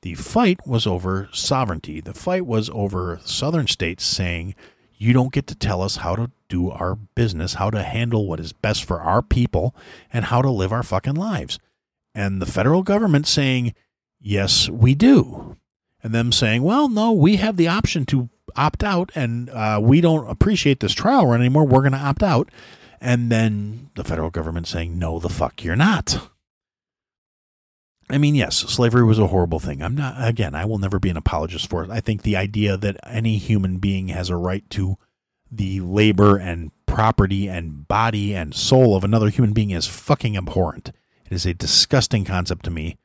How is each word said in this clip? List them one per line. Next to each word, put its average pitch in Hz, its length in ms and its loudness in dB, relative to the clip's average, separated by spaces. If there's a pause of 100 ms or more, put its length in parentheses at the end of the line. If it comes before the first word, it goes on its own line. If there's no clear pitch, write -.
The 90 120 -10
fight 214 520 0
was 113 200 -2
over 95 460 -4
sovereignty. 87 680 -4
The - 140 -14
fight 185 320 -4
was 110 240 -2
over 92 540 -6
Southern 147 420 -2
states - 380 -4
saying, 87 500 -4 (420)
"You 113 160 2
don't 127 200 2
get 139 160 -2
to - 80 -12
tell 92 260 -2
us 98 140 -4
how 87 180 -4
to 117 160 -4 (180)
do 90 220 -2
our 90 240 -4
business, 101 600 -4
how 98 160 -2
to 104 120 -4
handle 113 460 -2
what 80 100 -6
is 80 140 -10
best - 320 -4
for 85 160 -4
our 87 200 2
people, 120 540 0 (380)
and 113 140 -2
how 120 140 0
to 135 100 2
live 98 220 -2
our 117 120 -4
fucking 139 320 -4
lives." 185 420 -6 (560)
And 98 260 -4
the 101 60 -4
federal 139 360 2
government 190 440 2
saying, 127 480 0 (460)
"Yes, 98 500 0
we 120 240 4
do." - 640 4 (460)
And 110 120 -4
them 117 160 2
saying, 113 320 2
"Well, 254 260 2
no, 226 240 2
we 196 240 6
have 208 200 0
the 170 120 4
option 170 380 -2
to 123 220 0 (260)
opt 151 300 0
out, 190 320 -2
and, 120 340 -4
uh, 107 320 -2
we 131 180 8
don't 156 300 2
appreciate 143 480 2
this 101 140 -2
trial 233 340 4
run 120 140 4
anymore. 131 240 4
We're 131 180 6
gonna 135 140 2
opt 139 260 -2
out." 156 280 2 (500)
And 120 320 0
then 110 640 -2
the 90 80 -8
federal 80 260 -4
government 82 360 -6
saying, 85 320 -6
"No, 82 200 -4
the 82 100 -6
fuck - 360 -4
you're 82 100 -2
not." 170 560 0 (1800)
I 139 100 0
mean, 147 160 4
yes, 117 220 0
slavery 120 460 2
was 110 160 6
a 104 100 4
horrible 85 300 0
thing. 71 240 -6
I'm 117 140 -4
not, 139 220 -4
again, 113 360 -2
I 82 120 -4
will 107 120 -2
never 98 200 -2
be 92 100 0
an 87 80 -2
apologist 82 520 -4
for - 140 -4
it. 85 80 -10
I 110 100 -4
think 104 220 -4
the 104 140 0
idea 101 400 0
that 101 260 -4
any 110 360 -2
human 95 400 0
being 95 300 -2
has 90 200 -6
a 90 80 -2
right 90 340 -4
to 95 280 -4 (520)
the 98 300 -6
labor 101 560 6
and 85 340 -6 (160)
property 98 640 2
and 82 400 -10
body 104 460 0
and 80 200 -6
soul 127 400 4
of 95 100 0
another 107 260 4
human 110 220 2
being 104 180 0
is 85 160 -4
fucking - 500 -4
abhorrent. 90 540 -4 (340)
It - 80 -10
is 90 140 -4
a 87 80 -2
disgusting - 720 2
concept 90 420 -4
to - 40 -4
me 82 340 -8